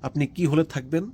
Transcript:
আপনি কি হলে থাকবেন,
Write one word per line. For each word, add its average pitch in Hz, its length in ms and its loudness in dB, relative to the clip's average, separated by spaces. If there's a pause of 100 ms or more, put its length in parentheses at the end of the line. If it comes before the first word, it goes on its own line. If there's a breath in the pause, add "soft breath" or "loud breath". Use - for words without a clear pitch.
আপনি 139 260 -2
কি 175 180 -2
হলে 151 180 4
থাকবেন, 156 500 -4